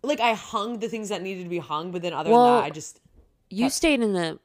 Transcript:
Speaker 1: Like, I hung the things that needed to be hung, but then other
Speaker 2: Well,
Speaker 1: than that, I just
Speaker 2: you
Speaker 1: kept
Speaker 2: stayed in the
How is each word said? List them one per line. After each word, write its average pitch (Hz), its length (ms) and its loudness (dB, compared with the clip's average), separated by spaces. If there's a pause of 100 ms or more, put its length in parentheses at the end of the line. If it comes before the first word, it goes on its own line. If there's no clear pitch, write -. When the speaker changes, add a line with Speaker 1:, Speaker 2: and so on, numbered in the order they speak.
Speaker 1:
Like, 285 160 0
I 233 140 4
hung 220 460 -6
the 226 80 -4
things 214 220 -6
that 185 140 -4
needed 190 200 -8
to 175 60 -10
be 175 80 -4
hung, 160 340 -6
but 175 120 -6
then 175 100 -4
other 151 160 -2
Speaker 2:
Well, 240 160 8
Speaker 1:
than 247 160 6
that, - 40 -2
I 147 40 -6
just 151 300 -14 (500)
Speaker 2:
you 208 160 -2
Speaker 1:
kept 269 80 -2
Speaker 2:
stayed 285 280 2
in 208 120 2
the 170 320 -2